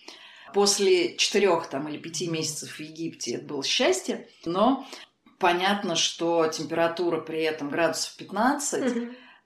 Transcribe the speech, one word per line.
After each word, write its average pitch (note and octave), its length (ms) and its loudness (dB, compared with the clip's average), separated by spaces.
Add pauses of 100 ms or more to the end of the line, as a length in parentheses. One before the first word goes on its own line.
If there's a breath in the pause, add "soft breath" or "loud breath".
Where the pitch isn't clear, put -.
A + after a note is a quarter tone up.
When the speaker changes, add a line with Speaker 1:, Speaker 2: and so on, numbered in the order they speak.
(540 loud breath)
Speaker 1:
После G3 640 4
четырёх F#3+ 500 4
там C#3+ 200 -6
или D3+ 100 -8
пяти E3 300 -6
месяцев D#3+ 480 -4
в - 40 -14
Египте D#3 560 -8
это D3 100 -10
было C#3+ 180 -6
счастье, - 640 0 (180)
но G#3+ 400 2 (540 loud breath)
понятно, F#3 560 2
что E3+ 520 2
температура E3 760 0
при D#3+ 200 -6
этом D#3 280 -2
градусов - 480 0
пятнадцать, A#3 800 0
Speaker 2:
Мгм. A#3 200 -6 (300 loud breath)